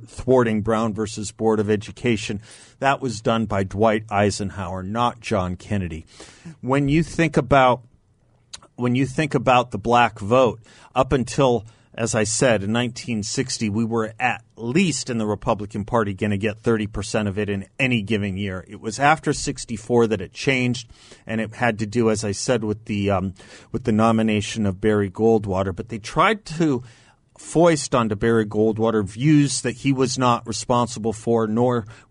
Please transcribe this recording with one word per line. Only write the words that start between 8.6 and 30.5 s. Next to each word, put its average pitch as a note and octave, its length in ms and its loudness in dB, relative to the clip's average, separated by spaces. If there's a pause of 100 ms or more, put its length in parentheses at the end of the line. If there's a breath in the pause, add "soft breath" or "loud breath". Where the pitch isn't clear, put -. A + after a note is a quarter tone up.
when B2 200 -2
you C3+ 100 2
think D3 300 -2
about B2 360 4
the G#2+ 60 -8
black A#2 420 2
vote, A2+ 420 2 (320 loud breath)
up C3 180 0
until, B2 540 0 (280 soft breath)
as A2+ 220 -4
I A2 80 2
said, A2 400 2
in G2+ 80 -4
nineteen A#2 520 -4
sixty, B2+ 460 -4
we G#2+ 140 -2
were A2 340 -4
at A#2+ 240 -2 (140)
least C3+ 540 -2
in A#2+ 80 -4
the A2 80 -2
Republican G#2 580 -4
Party G#2+ 300 0
gonna G#2 240 -2
get G#2+ 220 -4
thirty A2 280 0
percent G#2+ 400 -4
of F#2+ 100 -4
it G2+ 120 -4
in G2 180 -6 (100)
any B2+ 240 0
given G2+ 360 -2
year. F#2+ 320 -6
It G2+ 100 -18
was A2 200 -10
after D3+ 340 2
sixty-four A#2+ 760 -2
that G#2 140 -2
it E2+ 100 -12
changed, B2+ 580 -2 (380 loud breath)
and A2 140 -4
it G#2+ 140 -6
had A#2 240 0
to A2+ 60 0
do, A2 240 2
as A2 140 0
I G#2 80 -4
said, A2+ 320 -2
with G#2+ 220 -6
the, G2+ 260 0
um, F#2+ 220 -2 (400 loud breath)
with A2+ 100 -6
the A#2+ 80 0
nomination A2 720 2
of F#2+ 140 -2
Barry G#2 300 2
Goldwater. G2 640 0
But - 140 -10
they A2+ 100 -10
tried F#3+ 460 0
to D3+ 380 -2 (540 soft breath)
foist D#3+ 560 2
onto A2+ 220 2
Barry A2+ 300 2
Goldwater G#2+ 580 2
views C#3+ 580 2
that A#2 140 -4
he C#3 160 -2
was C3 260 0
not A#2+ 300 2
responsible A#2 640 -2